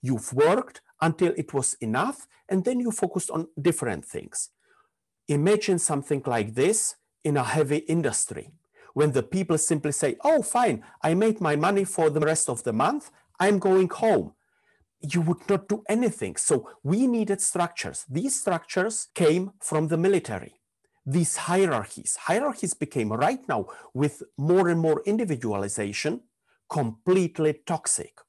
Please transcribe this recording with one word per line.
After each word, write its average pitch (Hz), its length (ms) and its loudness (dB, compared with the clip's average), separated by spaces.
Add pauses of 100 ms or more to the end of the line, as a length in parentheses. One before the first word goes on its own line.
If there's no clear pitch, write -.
You've 123 300 -2
worked 156 480 2 (200)
until 165 360 2
it - 180 -6
was 135 200 0
enough, 135 520 -2 (220)
and 190 160 0
then 247 160 0
you 240 100 -2
focused 196 400 -4
on 160 160 -4 (140)
different 127 440 -2
things. - 460 -10 (760)
Imagine 185 500 2
something 139 480 -2
like 110 280 -2
this 170 420 0 (260)
in 147 140 0
a 131 80 0
heavy 139 340 0
industry, 160 720 -4 (440)
when 147 180 2
the 127 100 2
people 180 340 -2
simply 151 360 0
say, 143 300 -2
"Oh, 302 200 4
fine, 220 400 0 (200)
I 160 120 2
made 214 260 2
my 156 140 0
money 196 300 2
for 165 260 2
the 147 100 0
rest 156 280 0
of 123 160 -4
the 120 80 -2
month, 143 380 0 (280)
I'm 196 200 4
going 190 300 4
home." 180 440 0 (680)
You 165 200 -2
would 170 280 0
not 196 200 0
do 208 200 -2
anything. 214 460 -2
So - 340 0 (140)
we 202 240 2
needed 220 340 0
structures. - 720 -4
These 202 300 -4
structures 190 760 -2
came 175 460 2
from 160 260 -2
the 160 100 0
military. 165 580 0 (520)
These 156 300 0
hierarchies, 165 840 0
hierarchies 220 520 -2
became 117 380 -2
right 160 360 0
now, 117 180 -2 (280)
with 139 300 -2 (120)
more 175 320 4
and 165 120 2
more 156 260 2
individualization, 120 1160 -2 (460)
completely 156 960 0
toxic. - 540 -4 (100)